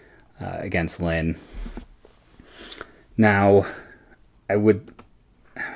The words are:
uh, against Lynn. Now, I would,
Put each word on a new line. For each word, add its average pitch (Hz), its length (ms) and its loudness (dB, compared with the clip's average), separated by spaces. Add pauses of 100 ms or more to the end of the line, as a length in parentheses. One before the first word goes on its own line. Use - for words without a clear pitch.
(420)
uh, 90 160 -10
against - 420 -6
Lynn. 82 380 -2 (1800)
Now, 101 500 4 (840)
I 98 80 0
would, 104 340 2 (840)